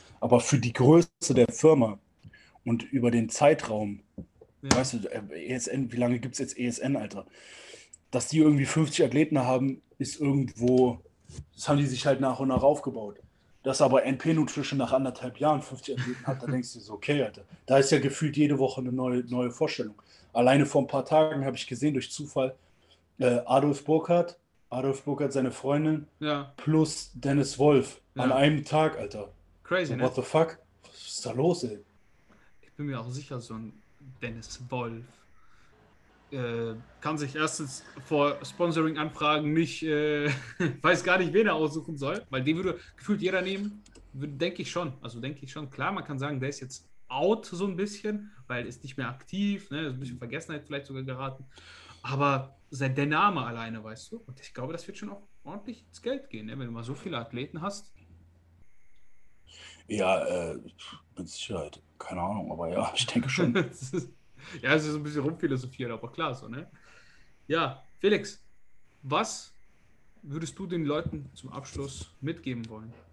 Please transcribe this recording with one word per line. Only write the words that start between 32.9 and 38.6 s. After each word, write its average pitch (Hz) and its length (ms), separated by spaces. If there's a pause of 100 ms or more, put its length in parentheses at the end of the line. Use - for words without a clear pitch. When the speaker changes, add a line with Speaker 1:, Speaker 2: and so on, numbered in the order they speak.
Speaker 2:
auch 120 100
sicher, 135 300
so 113 160
ein 110 180 (480)
Dennis 113 480
Wolf, 120 360 (1300)
äh, 117 420 (260)
kann 156 180
sich 143 180
erstens 156 480 (220)
vor 143 380
Sponsoring-Anfragen 151 1080